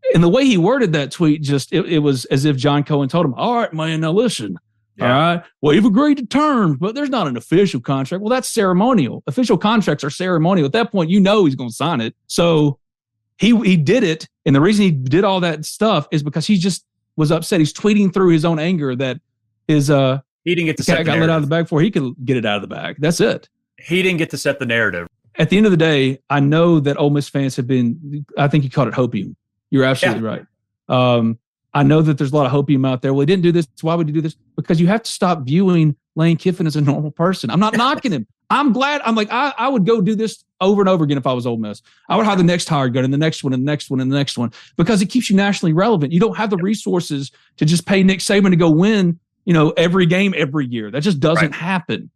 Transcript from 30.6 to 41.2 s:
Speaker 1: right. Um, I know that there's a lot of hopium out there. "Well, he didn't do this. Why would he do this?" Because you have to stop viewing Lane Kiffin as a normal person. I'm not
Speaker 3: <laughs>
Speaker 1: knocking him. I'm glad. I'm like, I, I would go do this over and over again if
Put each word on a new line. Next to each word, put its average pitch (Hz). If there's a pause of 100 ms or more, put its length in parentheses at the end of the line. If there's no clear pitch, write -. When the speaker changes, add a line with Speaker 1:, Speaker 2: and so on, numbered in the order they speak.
Speaker 1:
right. 127
Um, 113 (340)
I 143
know 151
that 151
there's 139
a 151
lot 143
of 123
hopium 139
out 131
there. 135
"Well, 139
he 143
didn't 180
do 170
this. 165 (140)
Why 160
would 170
he 147
do 160
this?" 156 (200)
Because 165
you 175
have 226
to -
stop 180
viewing 165 (200)
Lane 165
Kiffin 180
as 147
a 151
normal 147
person. 180
I'm 131
not 220
Speaker 3:
<laughs> -
Speaker 1:
knocking 262
him. 123 (240)
I'm 262
glad. 277
I'm 226
like, 214
I, 262
I 233
would 240
go 226
do 202
this 220 (160)
over 202
and 190
over 180
again 143
if 135